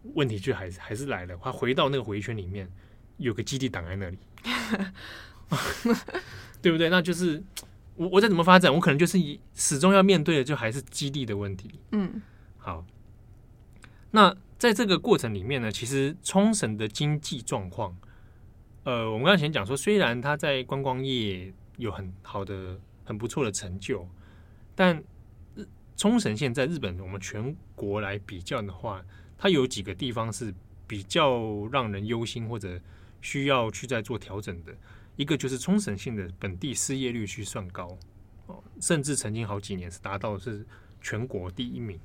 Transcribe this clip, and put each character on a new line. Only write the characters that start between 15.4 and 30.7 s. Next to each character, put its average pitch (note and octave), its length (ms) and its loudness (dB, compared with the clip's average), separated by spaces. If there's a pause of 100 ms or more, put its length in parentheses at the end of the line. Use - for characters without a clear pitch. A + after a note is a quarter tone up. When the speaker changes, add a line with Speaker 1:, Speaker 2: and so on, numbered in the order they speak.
Speaker 1:
面 B2+ 180 -2
呢， A2 100 -2
其 A#2 140 -6
实 C#3 280 0 (100)
冲 G#3 300 4
绳 A2 220 0
的 A2 100 -2
经 D3 360 0
济 C3 200 -8
状 G#2 280 -6
况， F#2 260 -6 (880)
呃， A#2 260 -2
我 A2 80 -2
们 B2+ 80 -2
刚 G3 100 8
才 E3+ 40 2
前 D3+ 140 0
讲 G2+ 120 0
说， C3 120 -2
虽 G#3 200 2
然 B2 220 2
它 C#3+ 160 0
在 C#3+ 280 0
观 C#3 180 -4
光 C3 200 -2
业 G2+ 520 -2 (240)
有 A2+ 120 -4
很 F#2 220 -8 (120)
好 G2+ 200 -8
的、 F#2 340 -8 (280)
很 G#2+ 120 -6
不 A2+ 80 -6
错 B2+ 200 -2
的 G#2 60 -2
成 F#2+ 280 -8
就， F#2+ 260 -6 (720)
但 F3+ 260 4 (540)
日-， G#3 100 -14 (300)
冲 A3+ 240 4
绳 G#2+ 160 0
县 B2 180 0
在 C3 120 2
日 E3 120 -4
本 F#2 220 -6
我 F#2+ 80 -12
们 F#2+ 140 -8
全 B2 340 -6 (200)
国 G#2 260 -4
来 G2+ 160 -4
比 F#2+ 240 -12
较 A#2+ 200 -4
的 G2 120 -8
话， F#2+ 280 -8 (360)
它 G3 100 0
有 D3 180 6
几 A2+ 160 -6
个 F#2 140 -6
地 B2 160 -4
方 A2+ 220 -4
是 G#2 200 -6 (340)